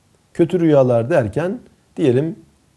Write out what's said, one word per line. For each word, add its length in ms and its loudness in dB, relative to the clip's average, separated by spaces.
Kötü 260 -2
rüyalar 500 2
derken 480 -2
diyelim, 400 -2